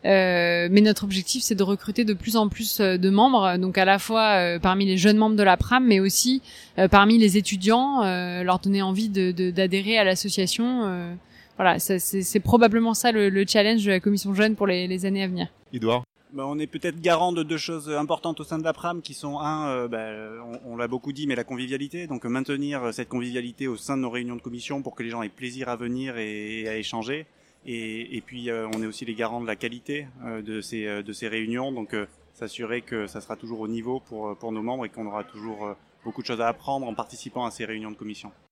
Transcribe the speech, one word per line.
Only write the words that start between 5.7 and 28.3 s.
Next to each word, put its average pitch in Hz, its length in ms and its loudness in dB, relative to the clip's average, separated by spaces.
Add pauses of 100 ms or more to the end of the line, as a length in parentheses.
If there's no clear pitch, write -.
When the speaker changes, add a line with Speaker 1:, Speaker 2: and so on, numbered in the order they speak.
Speaker 1:
mais 208 140 8
aussi, 247 440 2 (340)
euh, 190 100 6
parmi 202 300 8
les 208 180 8
étudiants, 220 680 2
euh, 180 400 -2
leur 180 160 2
donner 196 240 0
envie 190 260 0
de, 190 220 2
de, 180 180 0
d'adhérer 190 480 2
à 214 80 6
l'association. 208 800 0
Euh, 175 280 -4 (440)
voilà, 185 220 4
ça, 190 200 0
c'est, 190 220 -2
c'est 202 180 0
probablement 226 540 4
ça 240 180 2
le, 208 180 4
le 196 160 2
challenge 214 380 4
de 202 60 0
la 190 100 4
commission 202 360 0
jeune 214 200 4
pour 202 120 0
les, 180 200 0
les 185 180 -4
années 196 180 0
à 190 40 -2
venir. 180 200 -4 (260)
Speaker 2:
Édouard ? 120 300 0 (280)
Speaker 3:
Ben, 135 140 -8
on 147 140 -6
est 151 80 -4
peut-être 165 340 -8
garant 175 320 4
de 170 80 -4
deux 160 160 -4
choses 151 320 -8
importantes 151 500 -4
au 156 40 -10
sein 160 160 -6
de 156 40 -6
la 160 100 0
pram, 175 280 -6
qui 147 140 -14
sont, 143 240 -8
un, 151 280 -4
euh, 127 200 -4
ben, 110 520 -10 (240)
on, 120 100 -12
on 117 40 -10
l'a 120 100 -4
beaucoup 127 240 -6
dit, 143 140 -8
mais 135 100 -2
la 117 80 -4
convivialité, 135 640 -8
donc 135 180 -8
maintenir 135 680 -4
cette 120 160 -10
convivialité 123 580 -6
au 120 80 -4
sein 139 220 -6
de 131 60 -2
nos 120 80 -4
réunions 120 240 -6
de 120 60 -12
commission 127 420 -8
pour 123 120 -10
que 117 80 -10
les 113 60 -6
gens 117 140 -8
aient 104 40 -8
plaisir 127 400 -10
à 120 80 -4
venir 123 420 -6
et, 107 440 -8
et 110 80 -6
à 110 80 -4
échanger. 117 480 -6 (400)
Et, 117 520 -10
et 107 40 -10
puis, 120 280 -12